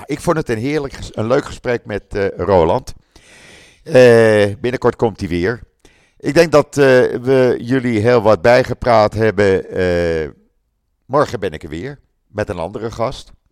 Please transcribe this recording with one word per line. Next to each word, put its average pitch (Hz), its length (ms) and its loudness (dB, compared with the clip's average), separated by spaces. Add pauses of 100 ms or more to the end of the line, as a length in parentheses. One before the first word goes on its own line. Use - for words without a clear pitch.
ik 143 160 -8
vond 165 160 -2
het 156 120 -8
een 113 100 -4
heerlijk 139 360 -6
ges-, - 220 -16
een 110 100 -4
leuk 131 180 0
gesprek - 400 -8
met, 104 300 -12
eh, 98 220 -2
Roland. 90 580 0 (920)
Eh, 113 760 4
binnenkort 120 360 -2
komt 113 240 -4
hij 95 80 -6
weer. 87 340 -4 (560)
Ik 139 160 -4
denk 165 180 2
dat, 147 140 4
eh, 139 180 0 (360)
we 127 400 2
jullie 120 400 -2
heel 120 220 2
wat 101 200 2
bijgepraat 120 720 2
hebben. 101 540 0
Eh, 87 600 -2 (800)
morgen 127 340 -2
ben 92 120 -6
ik 78 100 -14
er 82 60 -14
weer 95 300 -12 (300)
met 104 200 -6
een 90 100 -8
andere 107 320 -10
gast. 117 420 -8 (200)